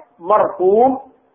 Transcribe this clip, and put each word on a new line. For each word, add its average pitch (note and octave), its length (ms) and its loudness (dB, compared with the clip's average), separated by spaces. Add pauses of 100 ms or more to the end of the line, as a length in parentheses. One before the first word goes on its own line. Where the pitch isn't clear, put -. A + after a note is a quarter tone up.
(180)
مرقوم، G3+ 760 0 (380)